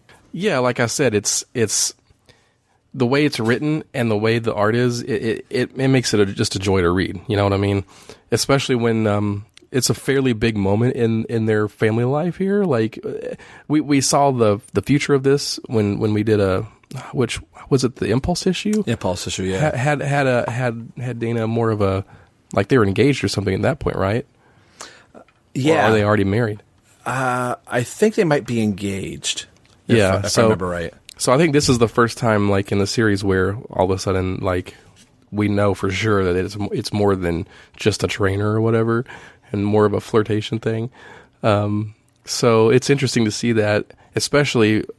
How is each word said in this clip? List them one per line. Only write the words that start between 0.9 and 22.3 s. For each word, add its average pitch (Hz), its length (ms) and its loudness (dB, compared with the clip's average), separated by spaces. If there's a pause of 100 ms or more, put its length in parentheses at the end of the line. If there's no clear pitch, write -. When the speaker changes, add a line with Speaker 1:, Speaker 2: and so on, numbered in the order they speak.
Speaker 1:
it's, - 280 -2 (120)
it's - 400 -2 (960)
the 127 140 0
way 139 180 2
it's 135 140 -2
written 123 540 -2
and 113 180 0
the 104 60 2
way 113 200 2
the 113 160 -2
art 104 220 2
is, 120 280 0
it, - 80 -4 (120)
it, - 260 -4
it, 123 280 -2
it 135 100 0
makes 135 260 2
it 107 60 4
a, 104 60 4
just 98 300 -2
a 101 40 -6
joy 95 220 2
to 85 80 4
read. 92 280 0 (100)
You 104 100 0
know 101 80 4
what 98 80 2
I 98 40 2
mean? 101 280 0 (460)
Especially 135 440 0
when, 113 320 2
um, 104 380 -2 (260)
it's - 180 0
a 127 40 0
fairly 131 400 0
big 113 240 -2
moment 104 400 2
in, 113 320 0
in 113 160 -2
their 107 240 2
family 113 340 0
life 147 320 -2
here. 196 300 0
Like, 113 400 -2
uh, - 300 -8 (340)
we, 151 100 2
we 139 220 2
saw 143 300 2
the, 110 280 2 (140)
the 190 80 0
future 147 320 0
of 135 100 2
this 139 340 0 (100)
when, 104 320 0
when 107 140 0
we 107 100 2
did 107 180 2
a, 98 260 0 (460)
which, 127 260 -2 (300)
was 131 160 2
it 120 100 -4
the - 160 -4
Impulse 139 340 -2
issue? 208 400 -2
Speaker 2:
Impulse 92 400 -4
issue, 95 180 -6
yeah. 95 280 0
Speaker 1:
Ha-, - 60 -4
had, 139 240 -2
had 143 260 0
a, 123 240 0
had, 117 460 -6
had 120 220 -8
Dana 113 280 -2
more 113 240 0
of 104 100 0
a, 95 220 0 (480)